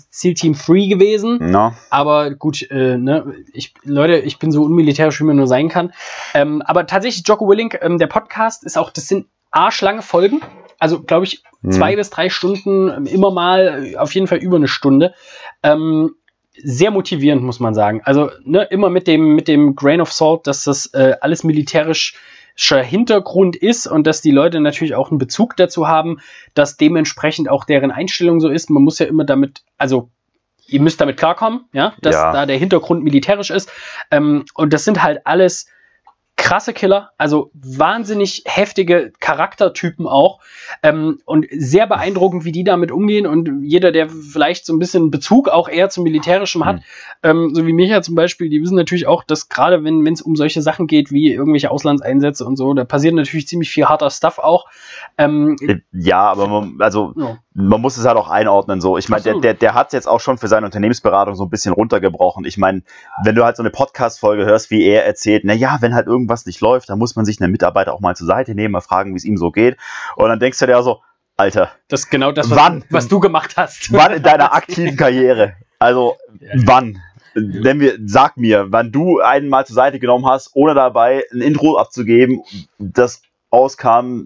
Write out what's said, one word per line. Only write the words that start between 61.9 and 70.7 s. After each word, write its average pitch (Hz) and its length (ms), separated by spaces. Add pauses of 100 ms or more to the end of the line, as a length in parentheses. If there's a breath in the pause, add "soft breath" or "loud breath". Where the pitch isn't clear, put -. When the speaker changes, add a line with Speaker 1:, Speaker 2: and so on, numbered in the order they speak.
Speaker 2:
Ich - 140
mein, 95 240 (400 loud breath)
wenn 107 100
du 120 100
halt 117 140
so 117 60
eine 107 80
Podcast-Folge 107 720
hörst, 107 240
wie 107 160
er 104 220
erzählt, 107 360
„Na 101 100
ja, 123 280
wenn 117 140
halt 117 100
irgendwas 117 400
nicht 92 160
läuft, 127 280
dann 101 100
muss 117 160
man 110 100
sich 104 160
einen 90 100
Mitarbeiter 90 440
auch - 40
mal 90 160
zur 85 120
Seite 113 260
nehmen, 104 200
mal 87 80
fragen, 95 340
wie's 87 100
ihm 104 120
so 85 120
geht.“ 120 280 (400 loud breath)
Und 107 120
dann 113 100
denkst 127 200
du 135 80
dir 123 100